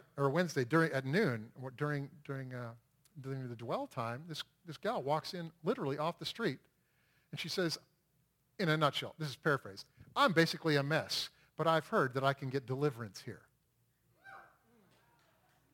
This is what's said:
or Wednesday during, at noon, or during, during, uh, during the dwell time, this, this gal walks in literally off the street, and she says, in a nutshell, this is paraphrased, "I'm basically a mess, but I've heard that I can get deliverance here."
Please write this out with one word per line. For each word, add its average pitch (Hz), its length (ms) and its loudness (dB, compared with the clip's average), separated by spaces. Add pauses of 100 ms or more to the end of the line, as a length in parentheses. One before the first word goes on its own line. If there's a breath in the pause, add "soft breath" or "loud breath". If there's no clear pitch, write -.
(160)
or 139 140 4
Wednesday 151 340 2
during, 160 280 4
at 135 120 0
noon, 135 560 0
or 131 120 -8
during, 143 360 -2 (160)
during, 135 300 -8
uh, 120 180 -8 (480)
during 131 260 -6
the 120 100 -8
dwell 156 300 -4
time, 120 400 -6
this, 160 160 -8 (220)
this 156 140 -14
gal 208 240 -2
walks 147 320 -2
in 170 180 -8 (120)
literally 165 340 0
off 160 200 -2
the 160 60 -12
street, 160 340 -2 (720)
and - 80 -8
she 170 120 -8
says, 175 260 0 (840)
in 170 120 4
a 156 80 6
nutshell, 143 400 2
this 156 100 -4
is 123 80 -10
paraphrased, 120 480 0 (320 soft breath)
"I'm 254 160 6
basically 160 440 4
a 139 60 4
mess, 143 460 -2 (300 soft breath)
but 156 80 0
I've 165 220 4
heard 143 260 2
that 135 100 0
I 139 80 4
can 135 160 -6
get 131 160 -2
deliverance 123 560 -2
here." - 220 -14 (2250)